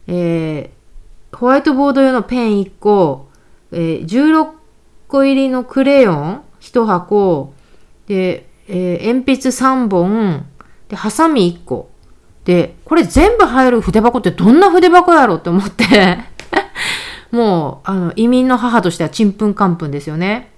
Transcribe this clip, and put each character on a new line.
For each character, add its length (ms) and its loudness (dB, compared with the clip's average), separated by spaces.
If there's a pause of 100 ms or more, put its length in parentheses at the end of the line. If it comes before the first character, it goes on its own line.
え 640 -6 (600)
ー、 60 -20
ホ 100 -2
ワ 100 4
イ 60 -2
ト 120 0
ボ 160 0
ー 20 0
ド 80 2
用 100 4
の 120 -2
ペ 180 -6
ン 180 0
一 200 -6
個、 500 0 (420)
え 300 -4
ー、 40 -12
十 260 0
六 240 0 (520)
個 180 0
入 100 0
り 140 0
の 140 -4
ク 200 -2
レ 180 4
ヨ 140 2
ン 280 -8 (160)
一 260 -2
箱、 680 -2 (540)
で、 420 -4 (180)
え 340 -4
ー、 60 -6
鉛 300 0
筆 140 -2
三 380 0
本、 560 0 (420)
で、 80 -14
ハ 140 -6
サ 180 0
ミ 200 2
一 180 -6
個。 240 -10 (560)
で、 300 0 (100)
こ 100 -2
れ 80 4
全 340 2
部 80 4
入 260 2
る 100 2
筆 200 0
箱 180 2
っ 20 -8
て 100 -2
ど 200 2
ん 80 8
な 120 6
筆 180 4
箱 240 2
や 120 4
ろ 100 0
っ 60 -6
て 80 -6
思 100 2
っ 100 -4
て。 500 2 (540)
<laughs> 580 -12
も 540 0
う、 40 -8
あ 60 -4
の、 200 -4
移 120 0
民 200 2
の 100 2
母 240 0
と 100 0
し 60 -6
て 60 -4
は 60 -4
ち 140 -2
ん 100 2
ぷ 120 -4
ん 80 0
か 140 -2
ん 100 0
ぷ 100 -8
ん 40 -8
で 100 -6
す 80 -12
よ 80 -8
ね。 400 -6